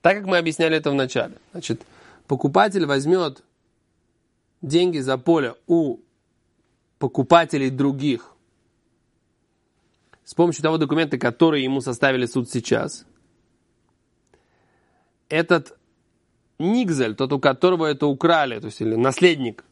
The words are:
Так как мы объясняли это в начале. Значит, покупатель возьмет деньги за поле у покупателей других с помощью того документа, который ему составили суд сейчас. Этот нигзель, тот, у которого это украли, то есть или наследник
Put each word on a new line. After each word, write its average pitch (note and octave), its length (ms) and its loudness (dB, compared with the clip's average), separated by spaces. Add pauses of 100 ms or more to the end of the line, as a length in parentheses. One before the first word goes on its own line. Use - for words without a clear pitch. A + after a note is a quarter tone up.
Так F#3+ 180 2
как G3 80 -10
мы F#3 120 2
объясняли D#3+ 380 0
это D3+ 140 -2
в C#3 40 -2
начале. B2+ 400 -2 (180)
Значит, A#2+ 300 -8 (440)
покупатель F3+ 600 0
возьмет C#3+ 560 -2 (1160)
деньги E3 380 0
за C3 200 -2
поле C#3 380 0 (100)
у D#3+ 320 0 (1000)
покупателей C#3 720 2
других C3 580 -2 (2000)
с - 100 -20
помощью E3 280 0
того D#3 160 0
документа, D3 400 0
который C#3 460 2
ему C3+ 160 -2
составили B2+ 460 0
суд A#2+ 220 -4
сейчас. - 560 -4 (2250)
Этот E3 480 0 (840)
нигзель, D#3+ 580 0
тот, C3+ 160 -2
у C#3 80 -2
которого E3 460 2
это D3 200 0
украли, C#3+ 540 0
то A2 60 -14
есть - 140 -12
или A2 140 -2
наследник C3+ 760 -2